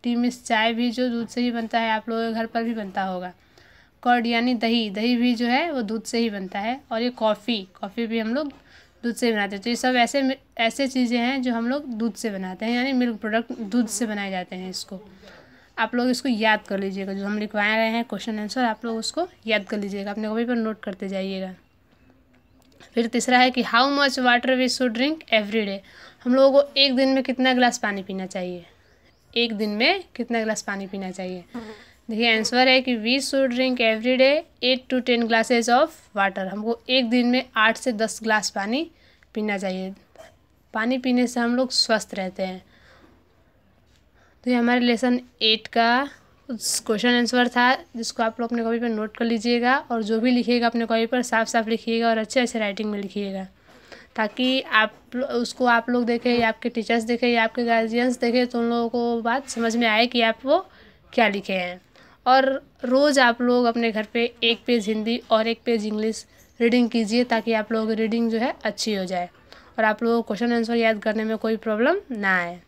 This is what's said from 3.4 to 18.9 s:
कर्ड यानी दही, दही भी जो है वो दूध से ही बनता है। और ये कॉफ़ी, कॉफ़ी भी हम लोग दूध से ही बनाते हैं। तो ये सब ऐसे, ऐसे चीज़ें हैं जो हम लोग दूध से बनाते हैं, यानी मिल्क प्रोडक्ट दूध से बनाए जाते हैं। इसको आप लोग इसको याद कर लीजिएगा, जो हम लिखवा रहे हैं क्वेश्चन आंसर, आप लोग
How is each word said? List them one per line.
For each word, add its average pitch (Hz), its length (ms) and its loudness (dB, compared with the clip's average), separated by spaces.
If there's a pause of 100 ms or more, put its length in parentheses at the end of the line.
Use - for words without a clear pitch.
कर्ड 240 220 4
यानी 240 300 2
दही, 226 340 0
दही 226 280 0
भी 247 180 2
जो 240 120 -2
है 302 240 0
वो 262 100 -2
दूध 220 220 -4
से 233 160 -4
ही 233 100 2
बनता 196 300 -8
है। 233 200 -4 (120)
और 226 100 -2
ये 247 100 0
कॉफ़ी, 220 460 0 (160)
कॉफ़ी 226 340 -6
भी 226 120 -2
हम 220 160 -2
लोग 285 160 -2 (520)
दूध 233 120 -2
से 247 120 0
ही 226 60 4
बनाते 202 220 -2
हैं। 196 80 -10
तो 233 60 -2
ये 240 60 0
सब 254 200 0
ऐसे, 262 420 2 (200)
ऐसे 233 300 0
चीज़ें 247 320 0
हैं 254 220 0
जो 247 120 -2
हम 233 160 -2
लोग 294 240 -4
दूध 220 220 -4
से 226 140 -6
बनाते 190 360 -8
हैं, 240 80 0
यानी 254 200 0
मिल्क 240 240 0
प्रोडक्ट 226 360 -2
दूध 233 340 -2
से 240 180 -4
बनाए 202 260 -6
जाते 185 240 -8
हैं। 185 140 -8
इसको 185 300 -12 (800)
आप 226 180 -2
लोग 247 140 2
इसको 254 200 -2
याद 214 380 2
कर 196 120 -4
लीजिएगा, 196 340 -6
जो 196 120 -6
हम 208 140 -4
लिखवा 208 280 -2
रहे 220 220 2
हैं 233 160 -2
क्वेश्चन 214 340 -8
आंसर, 214 260 -4
आप 220 200 -4
लोग 226 120 -4